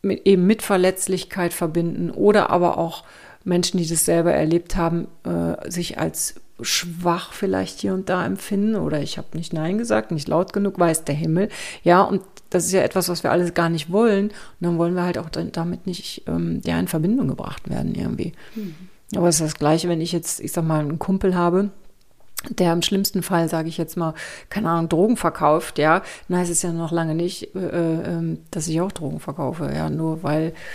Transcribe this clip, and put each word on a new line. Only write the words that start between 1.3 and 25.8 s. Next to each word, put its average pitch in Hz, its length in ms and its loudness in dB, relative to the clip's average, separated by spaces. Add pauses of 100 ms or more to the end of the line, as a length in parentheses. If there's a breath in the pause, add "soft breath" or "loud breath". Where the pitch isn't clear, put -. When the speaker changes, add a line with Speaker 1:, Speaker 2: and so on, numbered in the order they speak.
Speaker 1:
verbinden 170 580 -2
oder 208 400 4
aber 175 280 4
auch 165 260 -4 (400 loud breath)
Menschen, 175 340 2
die 165 100 0
das 160 160 0
selber 170 280 4
erlebt 165 440 2
haben, 170 320 0 (160)
äh, 170 460 -2
sich 175 280 -4
als - 360 -4 (260)
schwach 175 720 -2
vielleicht 190 480 -4
hier 196 120 0
und 185 160 -2
da 180 160 0
empfinden 202 520 0
oder 151 260 -2
ich - 160 -6
hab - 160 -10
nicht 165 180 -6
Nein 165 260 0
gesagt, 220 340 0
nicht 147 160 -4
laut 180 240 0
genug, 196 260 0
weiß 165 260 2
der 143 100 -2
Himmel. 165 340 2 (340 loud breath)
Ja, 180 200 8
und 196 200 2 (280)
das 170 160 0
ist 175 60 -2
ja 190 100 4
etwas, 175 260 0
was 175 160 -4
wir 123 80 4
alles 175 220 2
gar 170 140 2
nicht 165 220 -2
wollen. 208 360 4
Und 208 60 -4 (280 loud breath)
dann 175 180 2
wollen 170 160 2
wir 180 80 0
halt 180 160 0
auch 160 100 -6
da-, 165 140 -4
damit 175 460 -4
nicht, - 400 -8
ähm, 165 360 -2
ja, 165 140 0
in 180 80 0
Verbindung 175 400 0
gebracht - 420 -6
werden - 280 -2
irgendwie. - 360 -4 (220 loud breath)
Speaker 2:
Mhm. 196 200 -8 (420 loud breath)
Speaker 1:
Aber 175 120 4
es 160 80 4
ist 165 100 0
das 156 100 -4
Gleiche, 165 320 2
wenn 165 120 0
ich 170 120 -4
jetzt, - 280 -4
ich - 120 -6
sag 165 120 -2
mal, 156 160 2
einen 151 200 -2
Kumpel 190 340 2
habe, 180 360 2 (800)
der 170 240 2
im 170 100 2
schlimmsten 196 420 0
Fall, 165 240 2
sag 160 180 -2
ich 165 120 -6
jetzt 160 180 -4
mal, 165 180 -2 (340 loud breath)
keine 208 220 -2
Ahnung, 165 180 2
Drogen 208 280 4
verkauft, 156 600 2
ja, 160 240 6 (260 loud breath)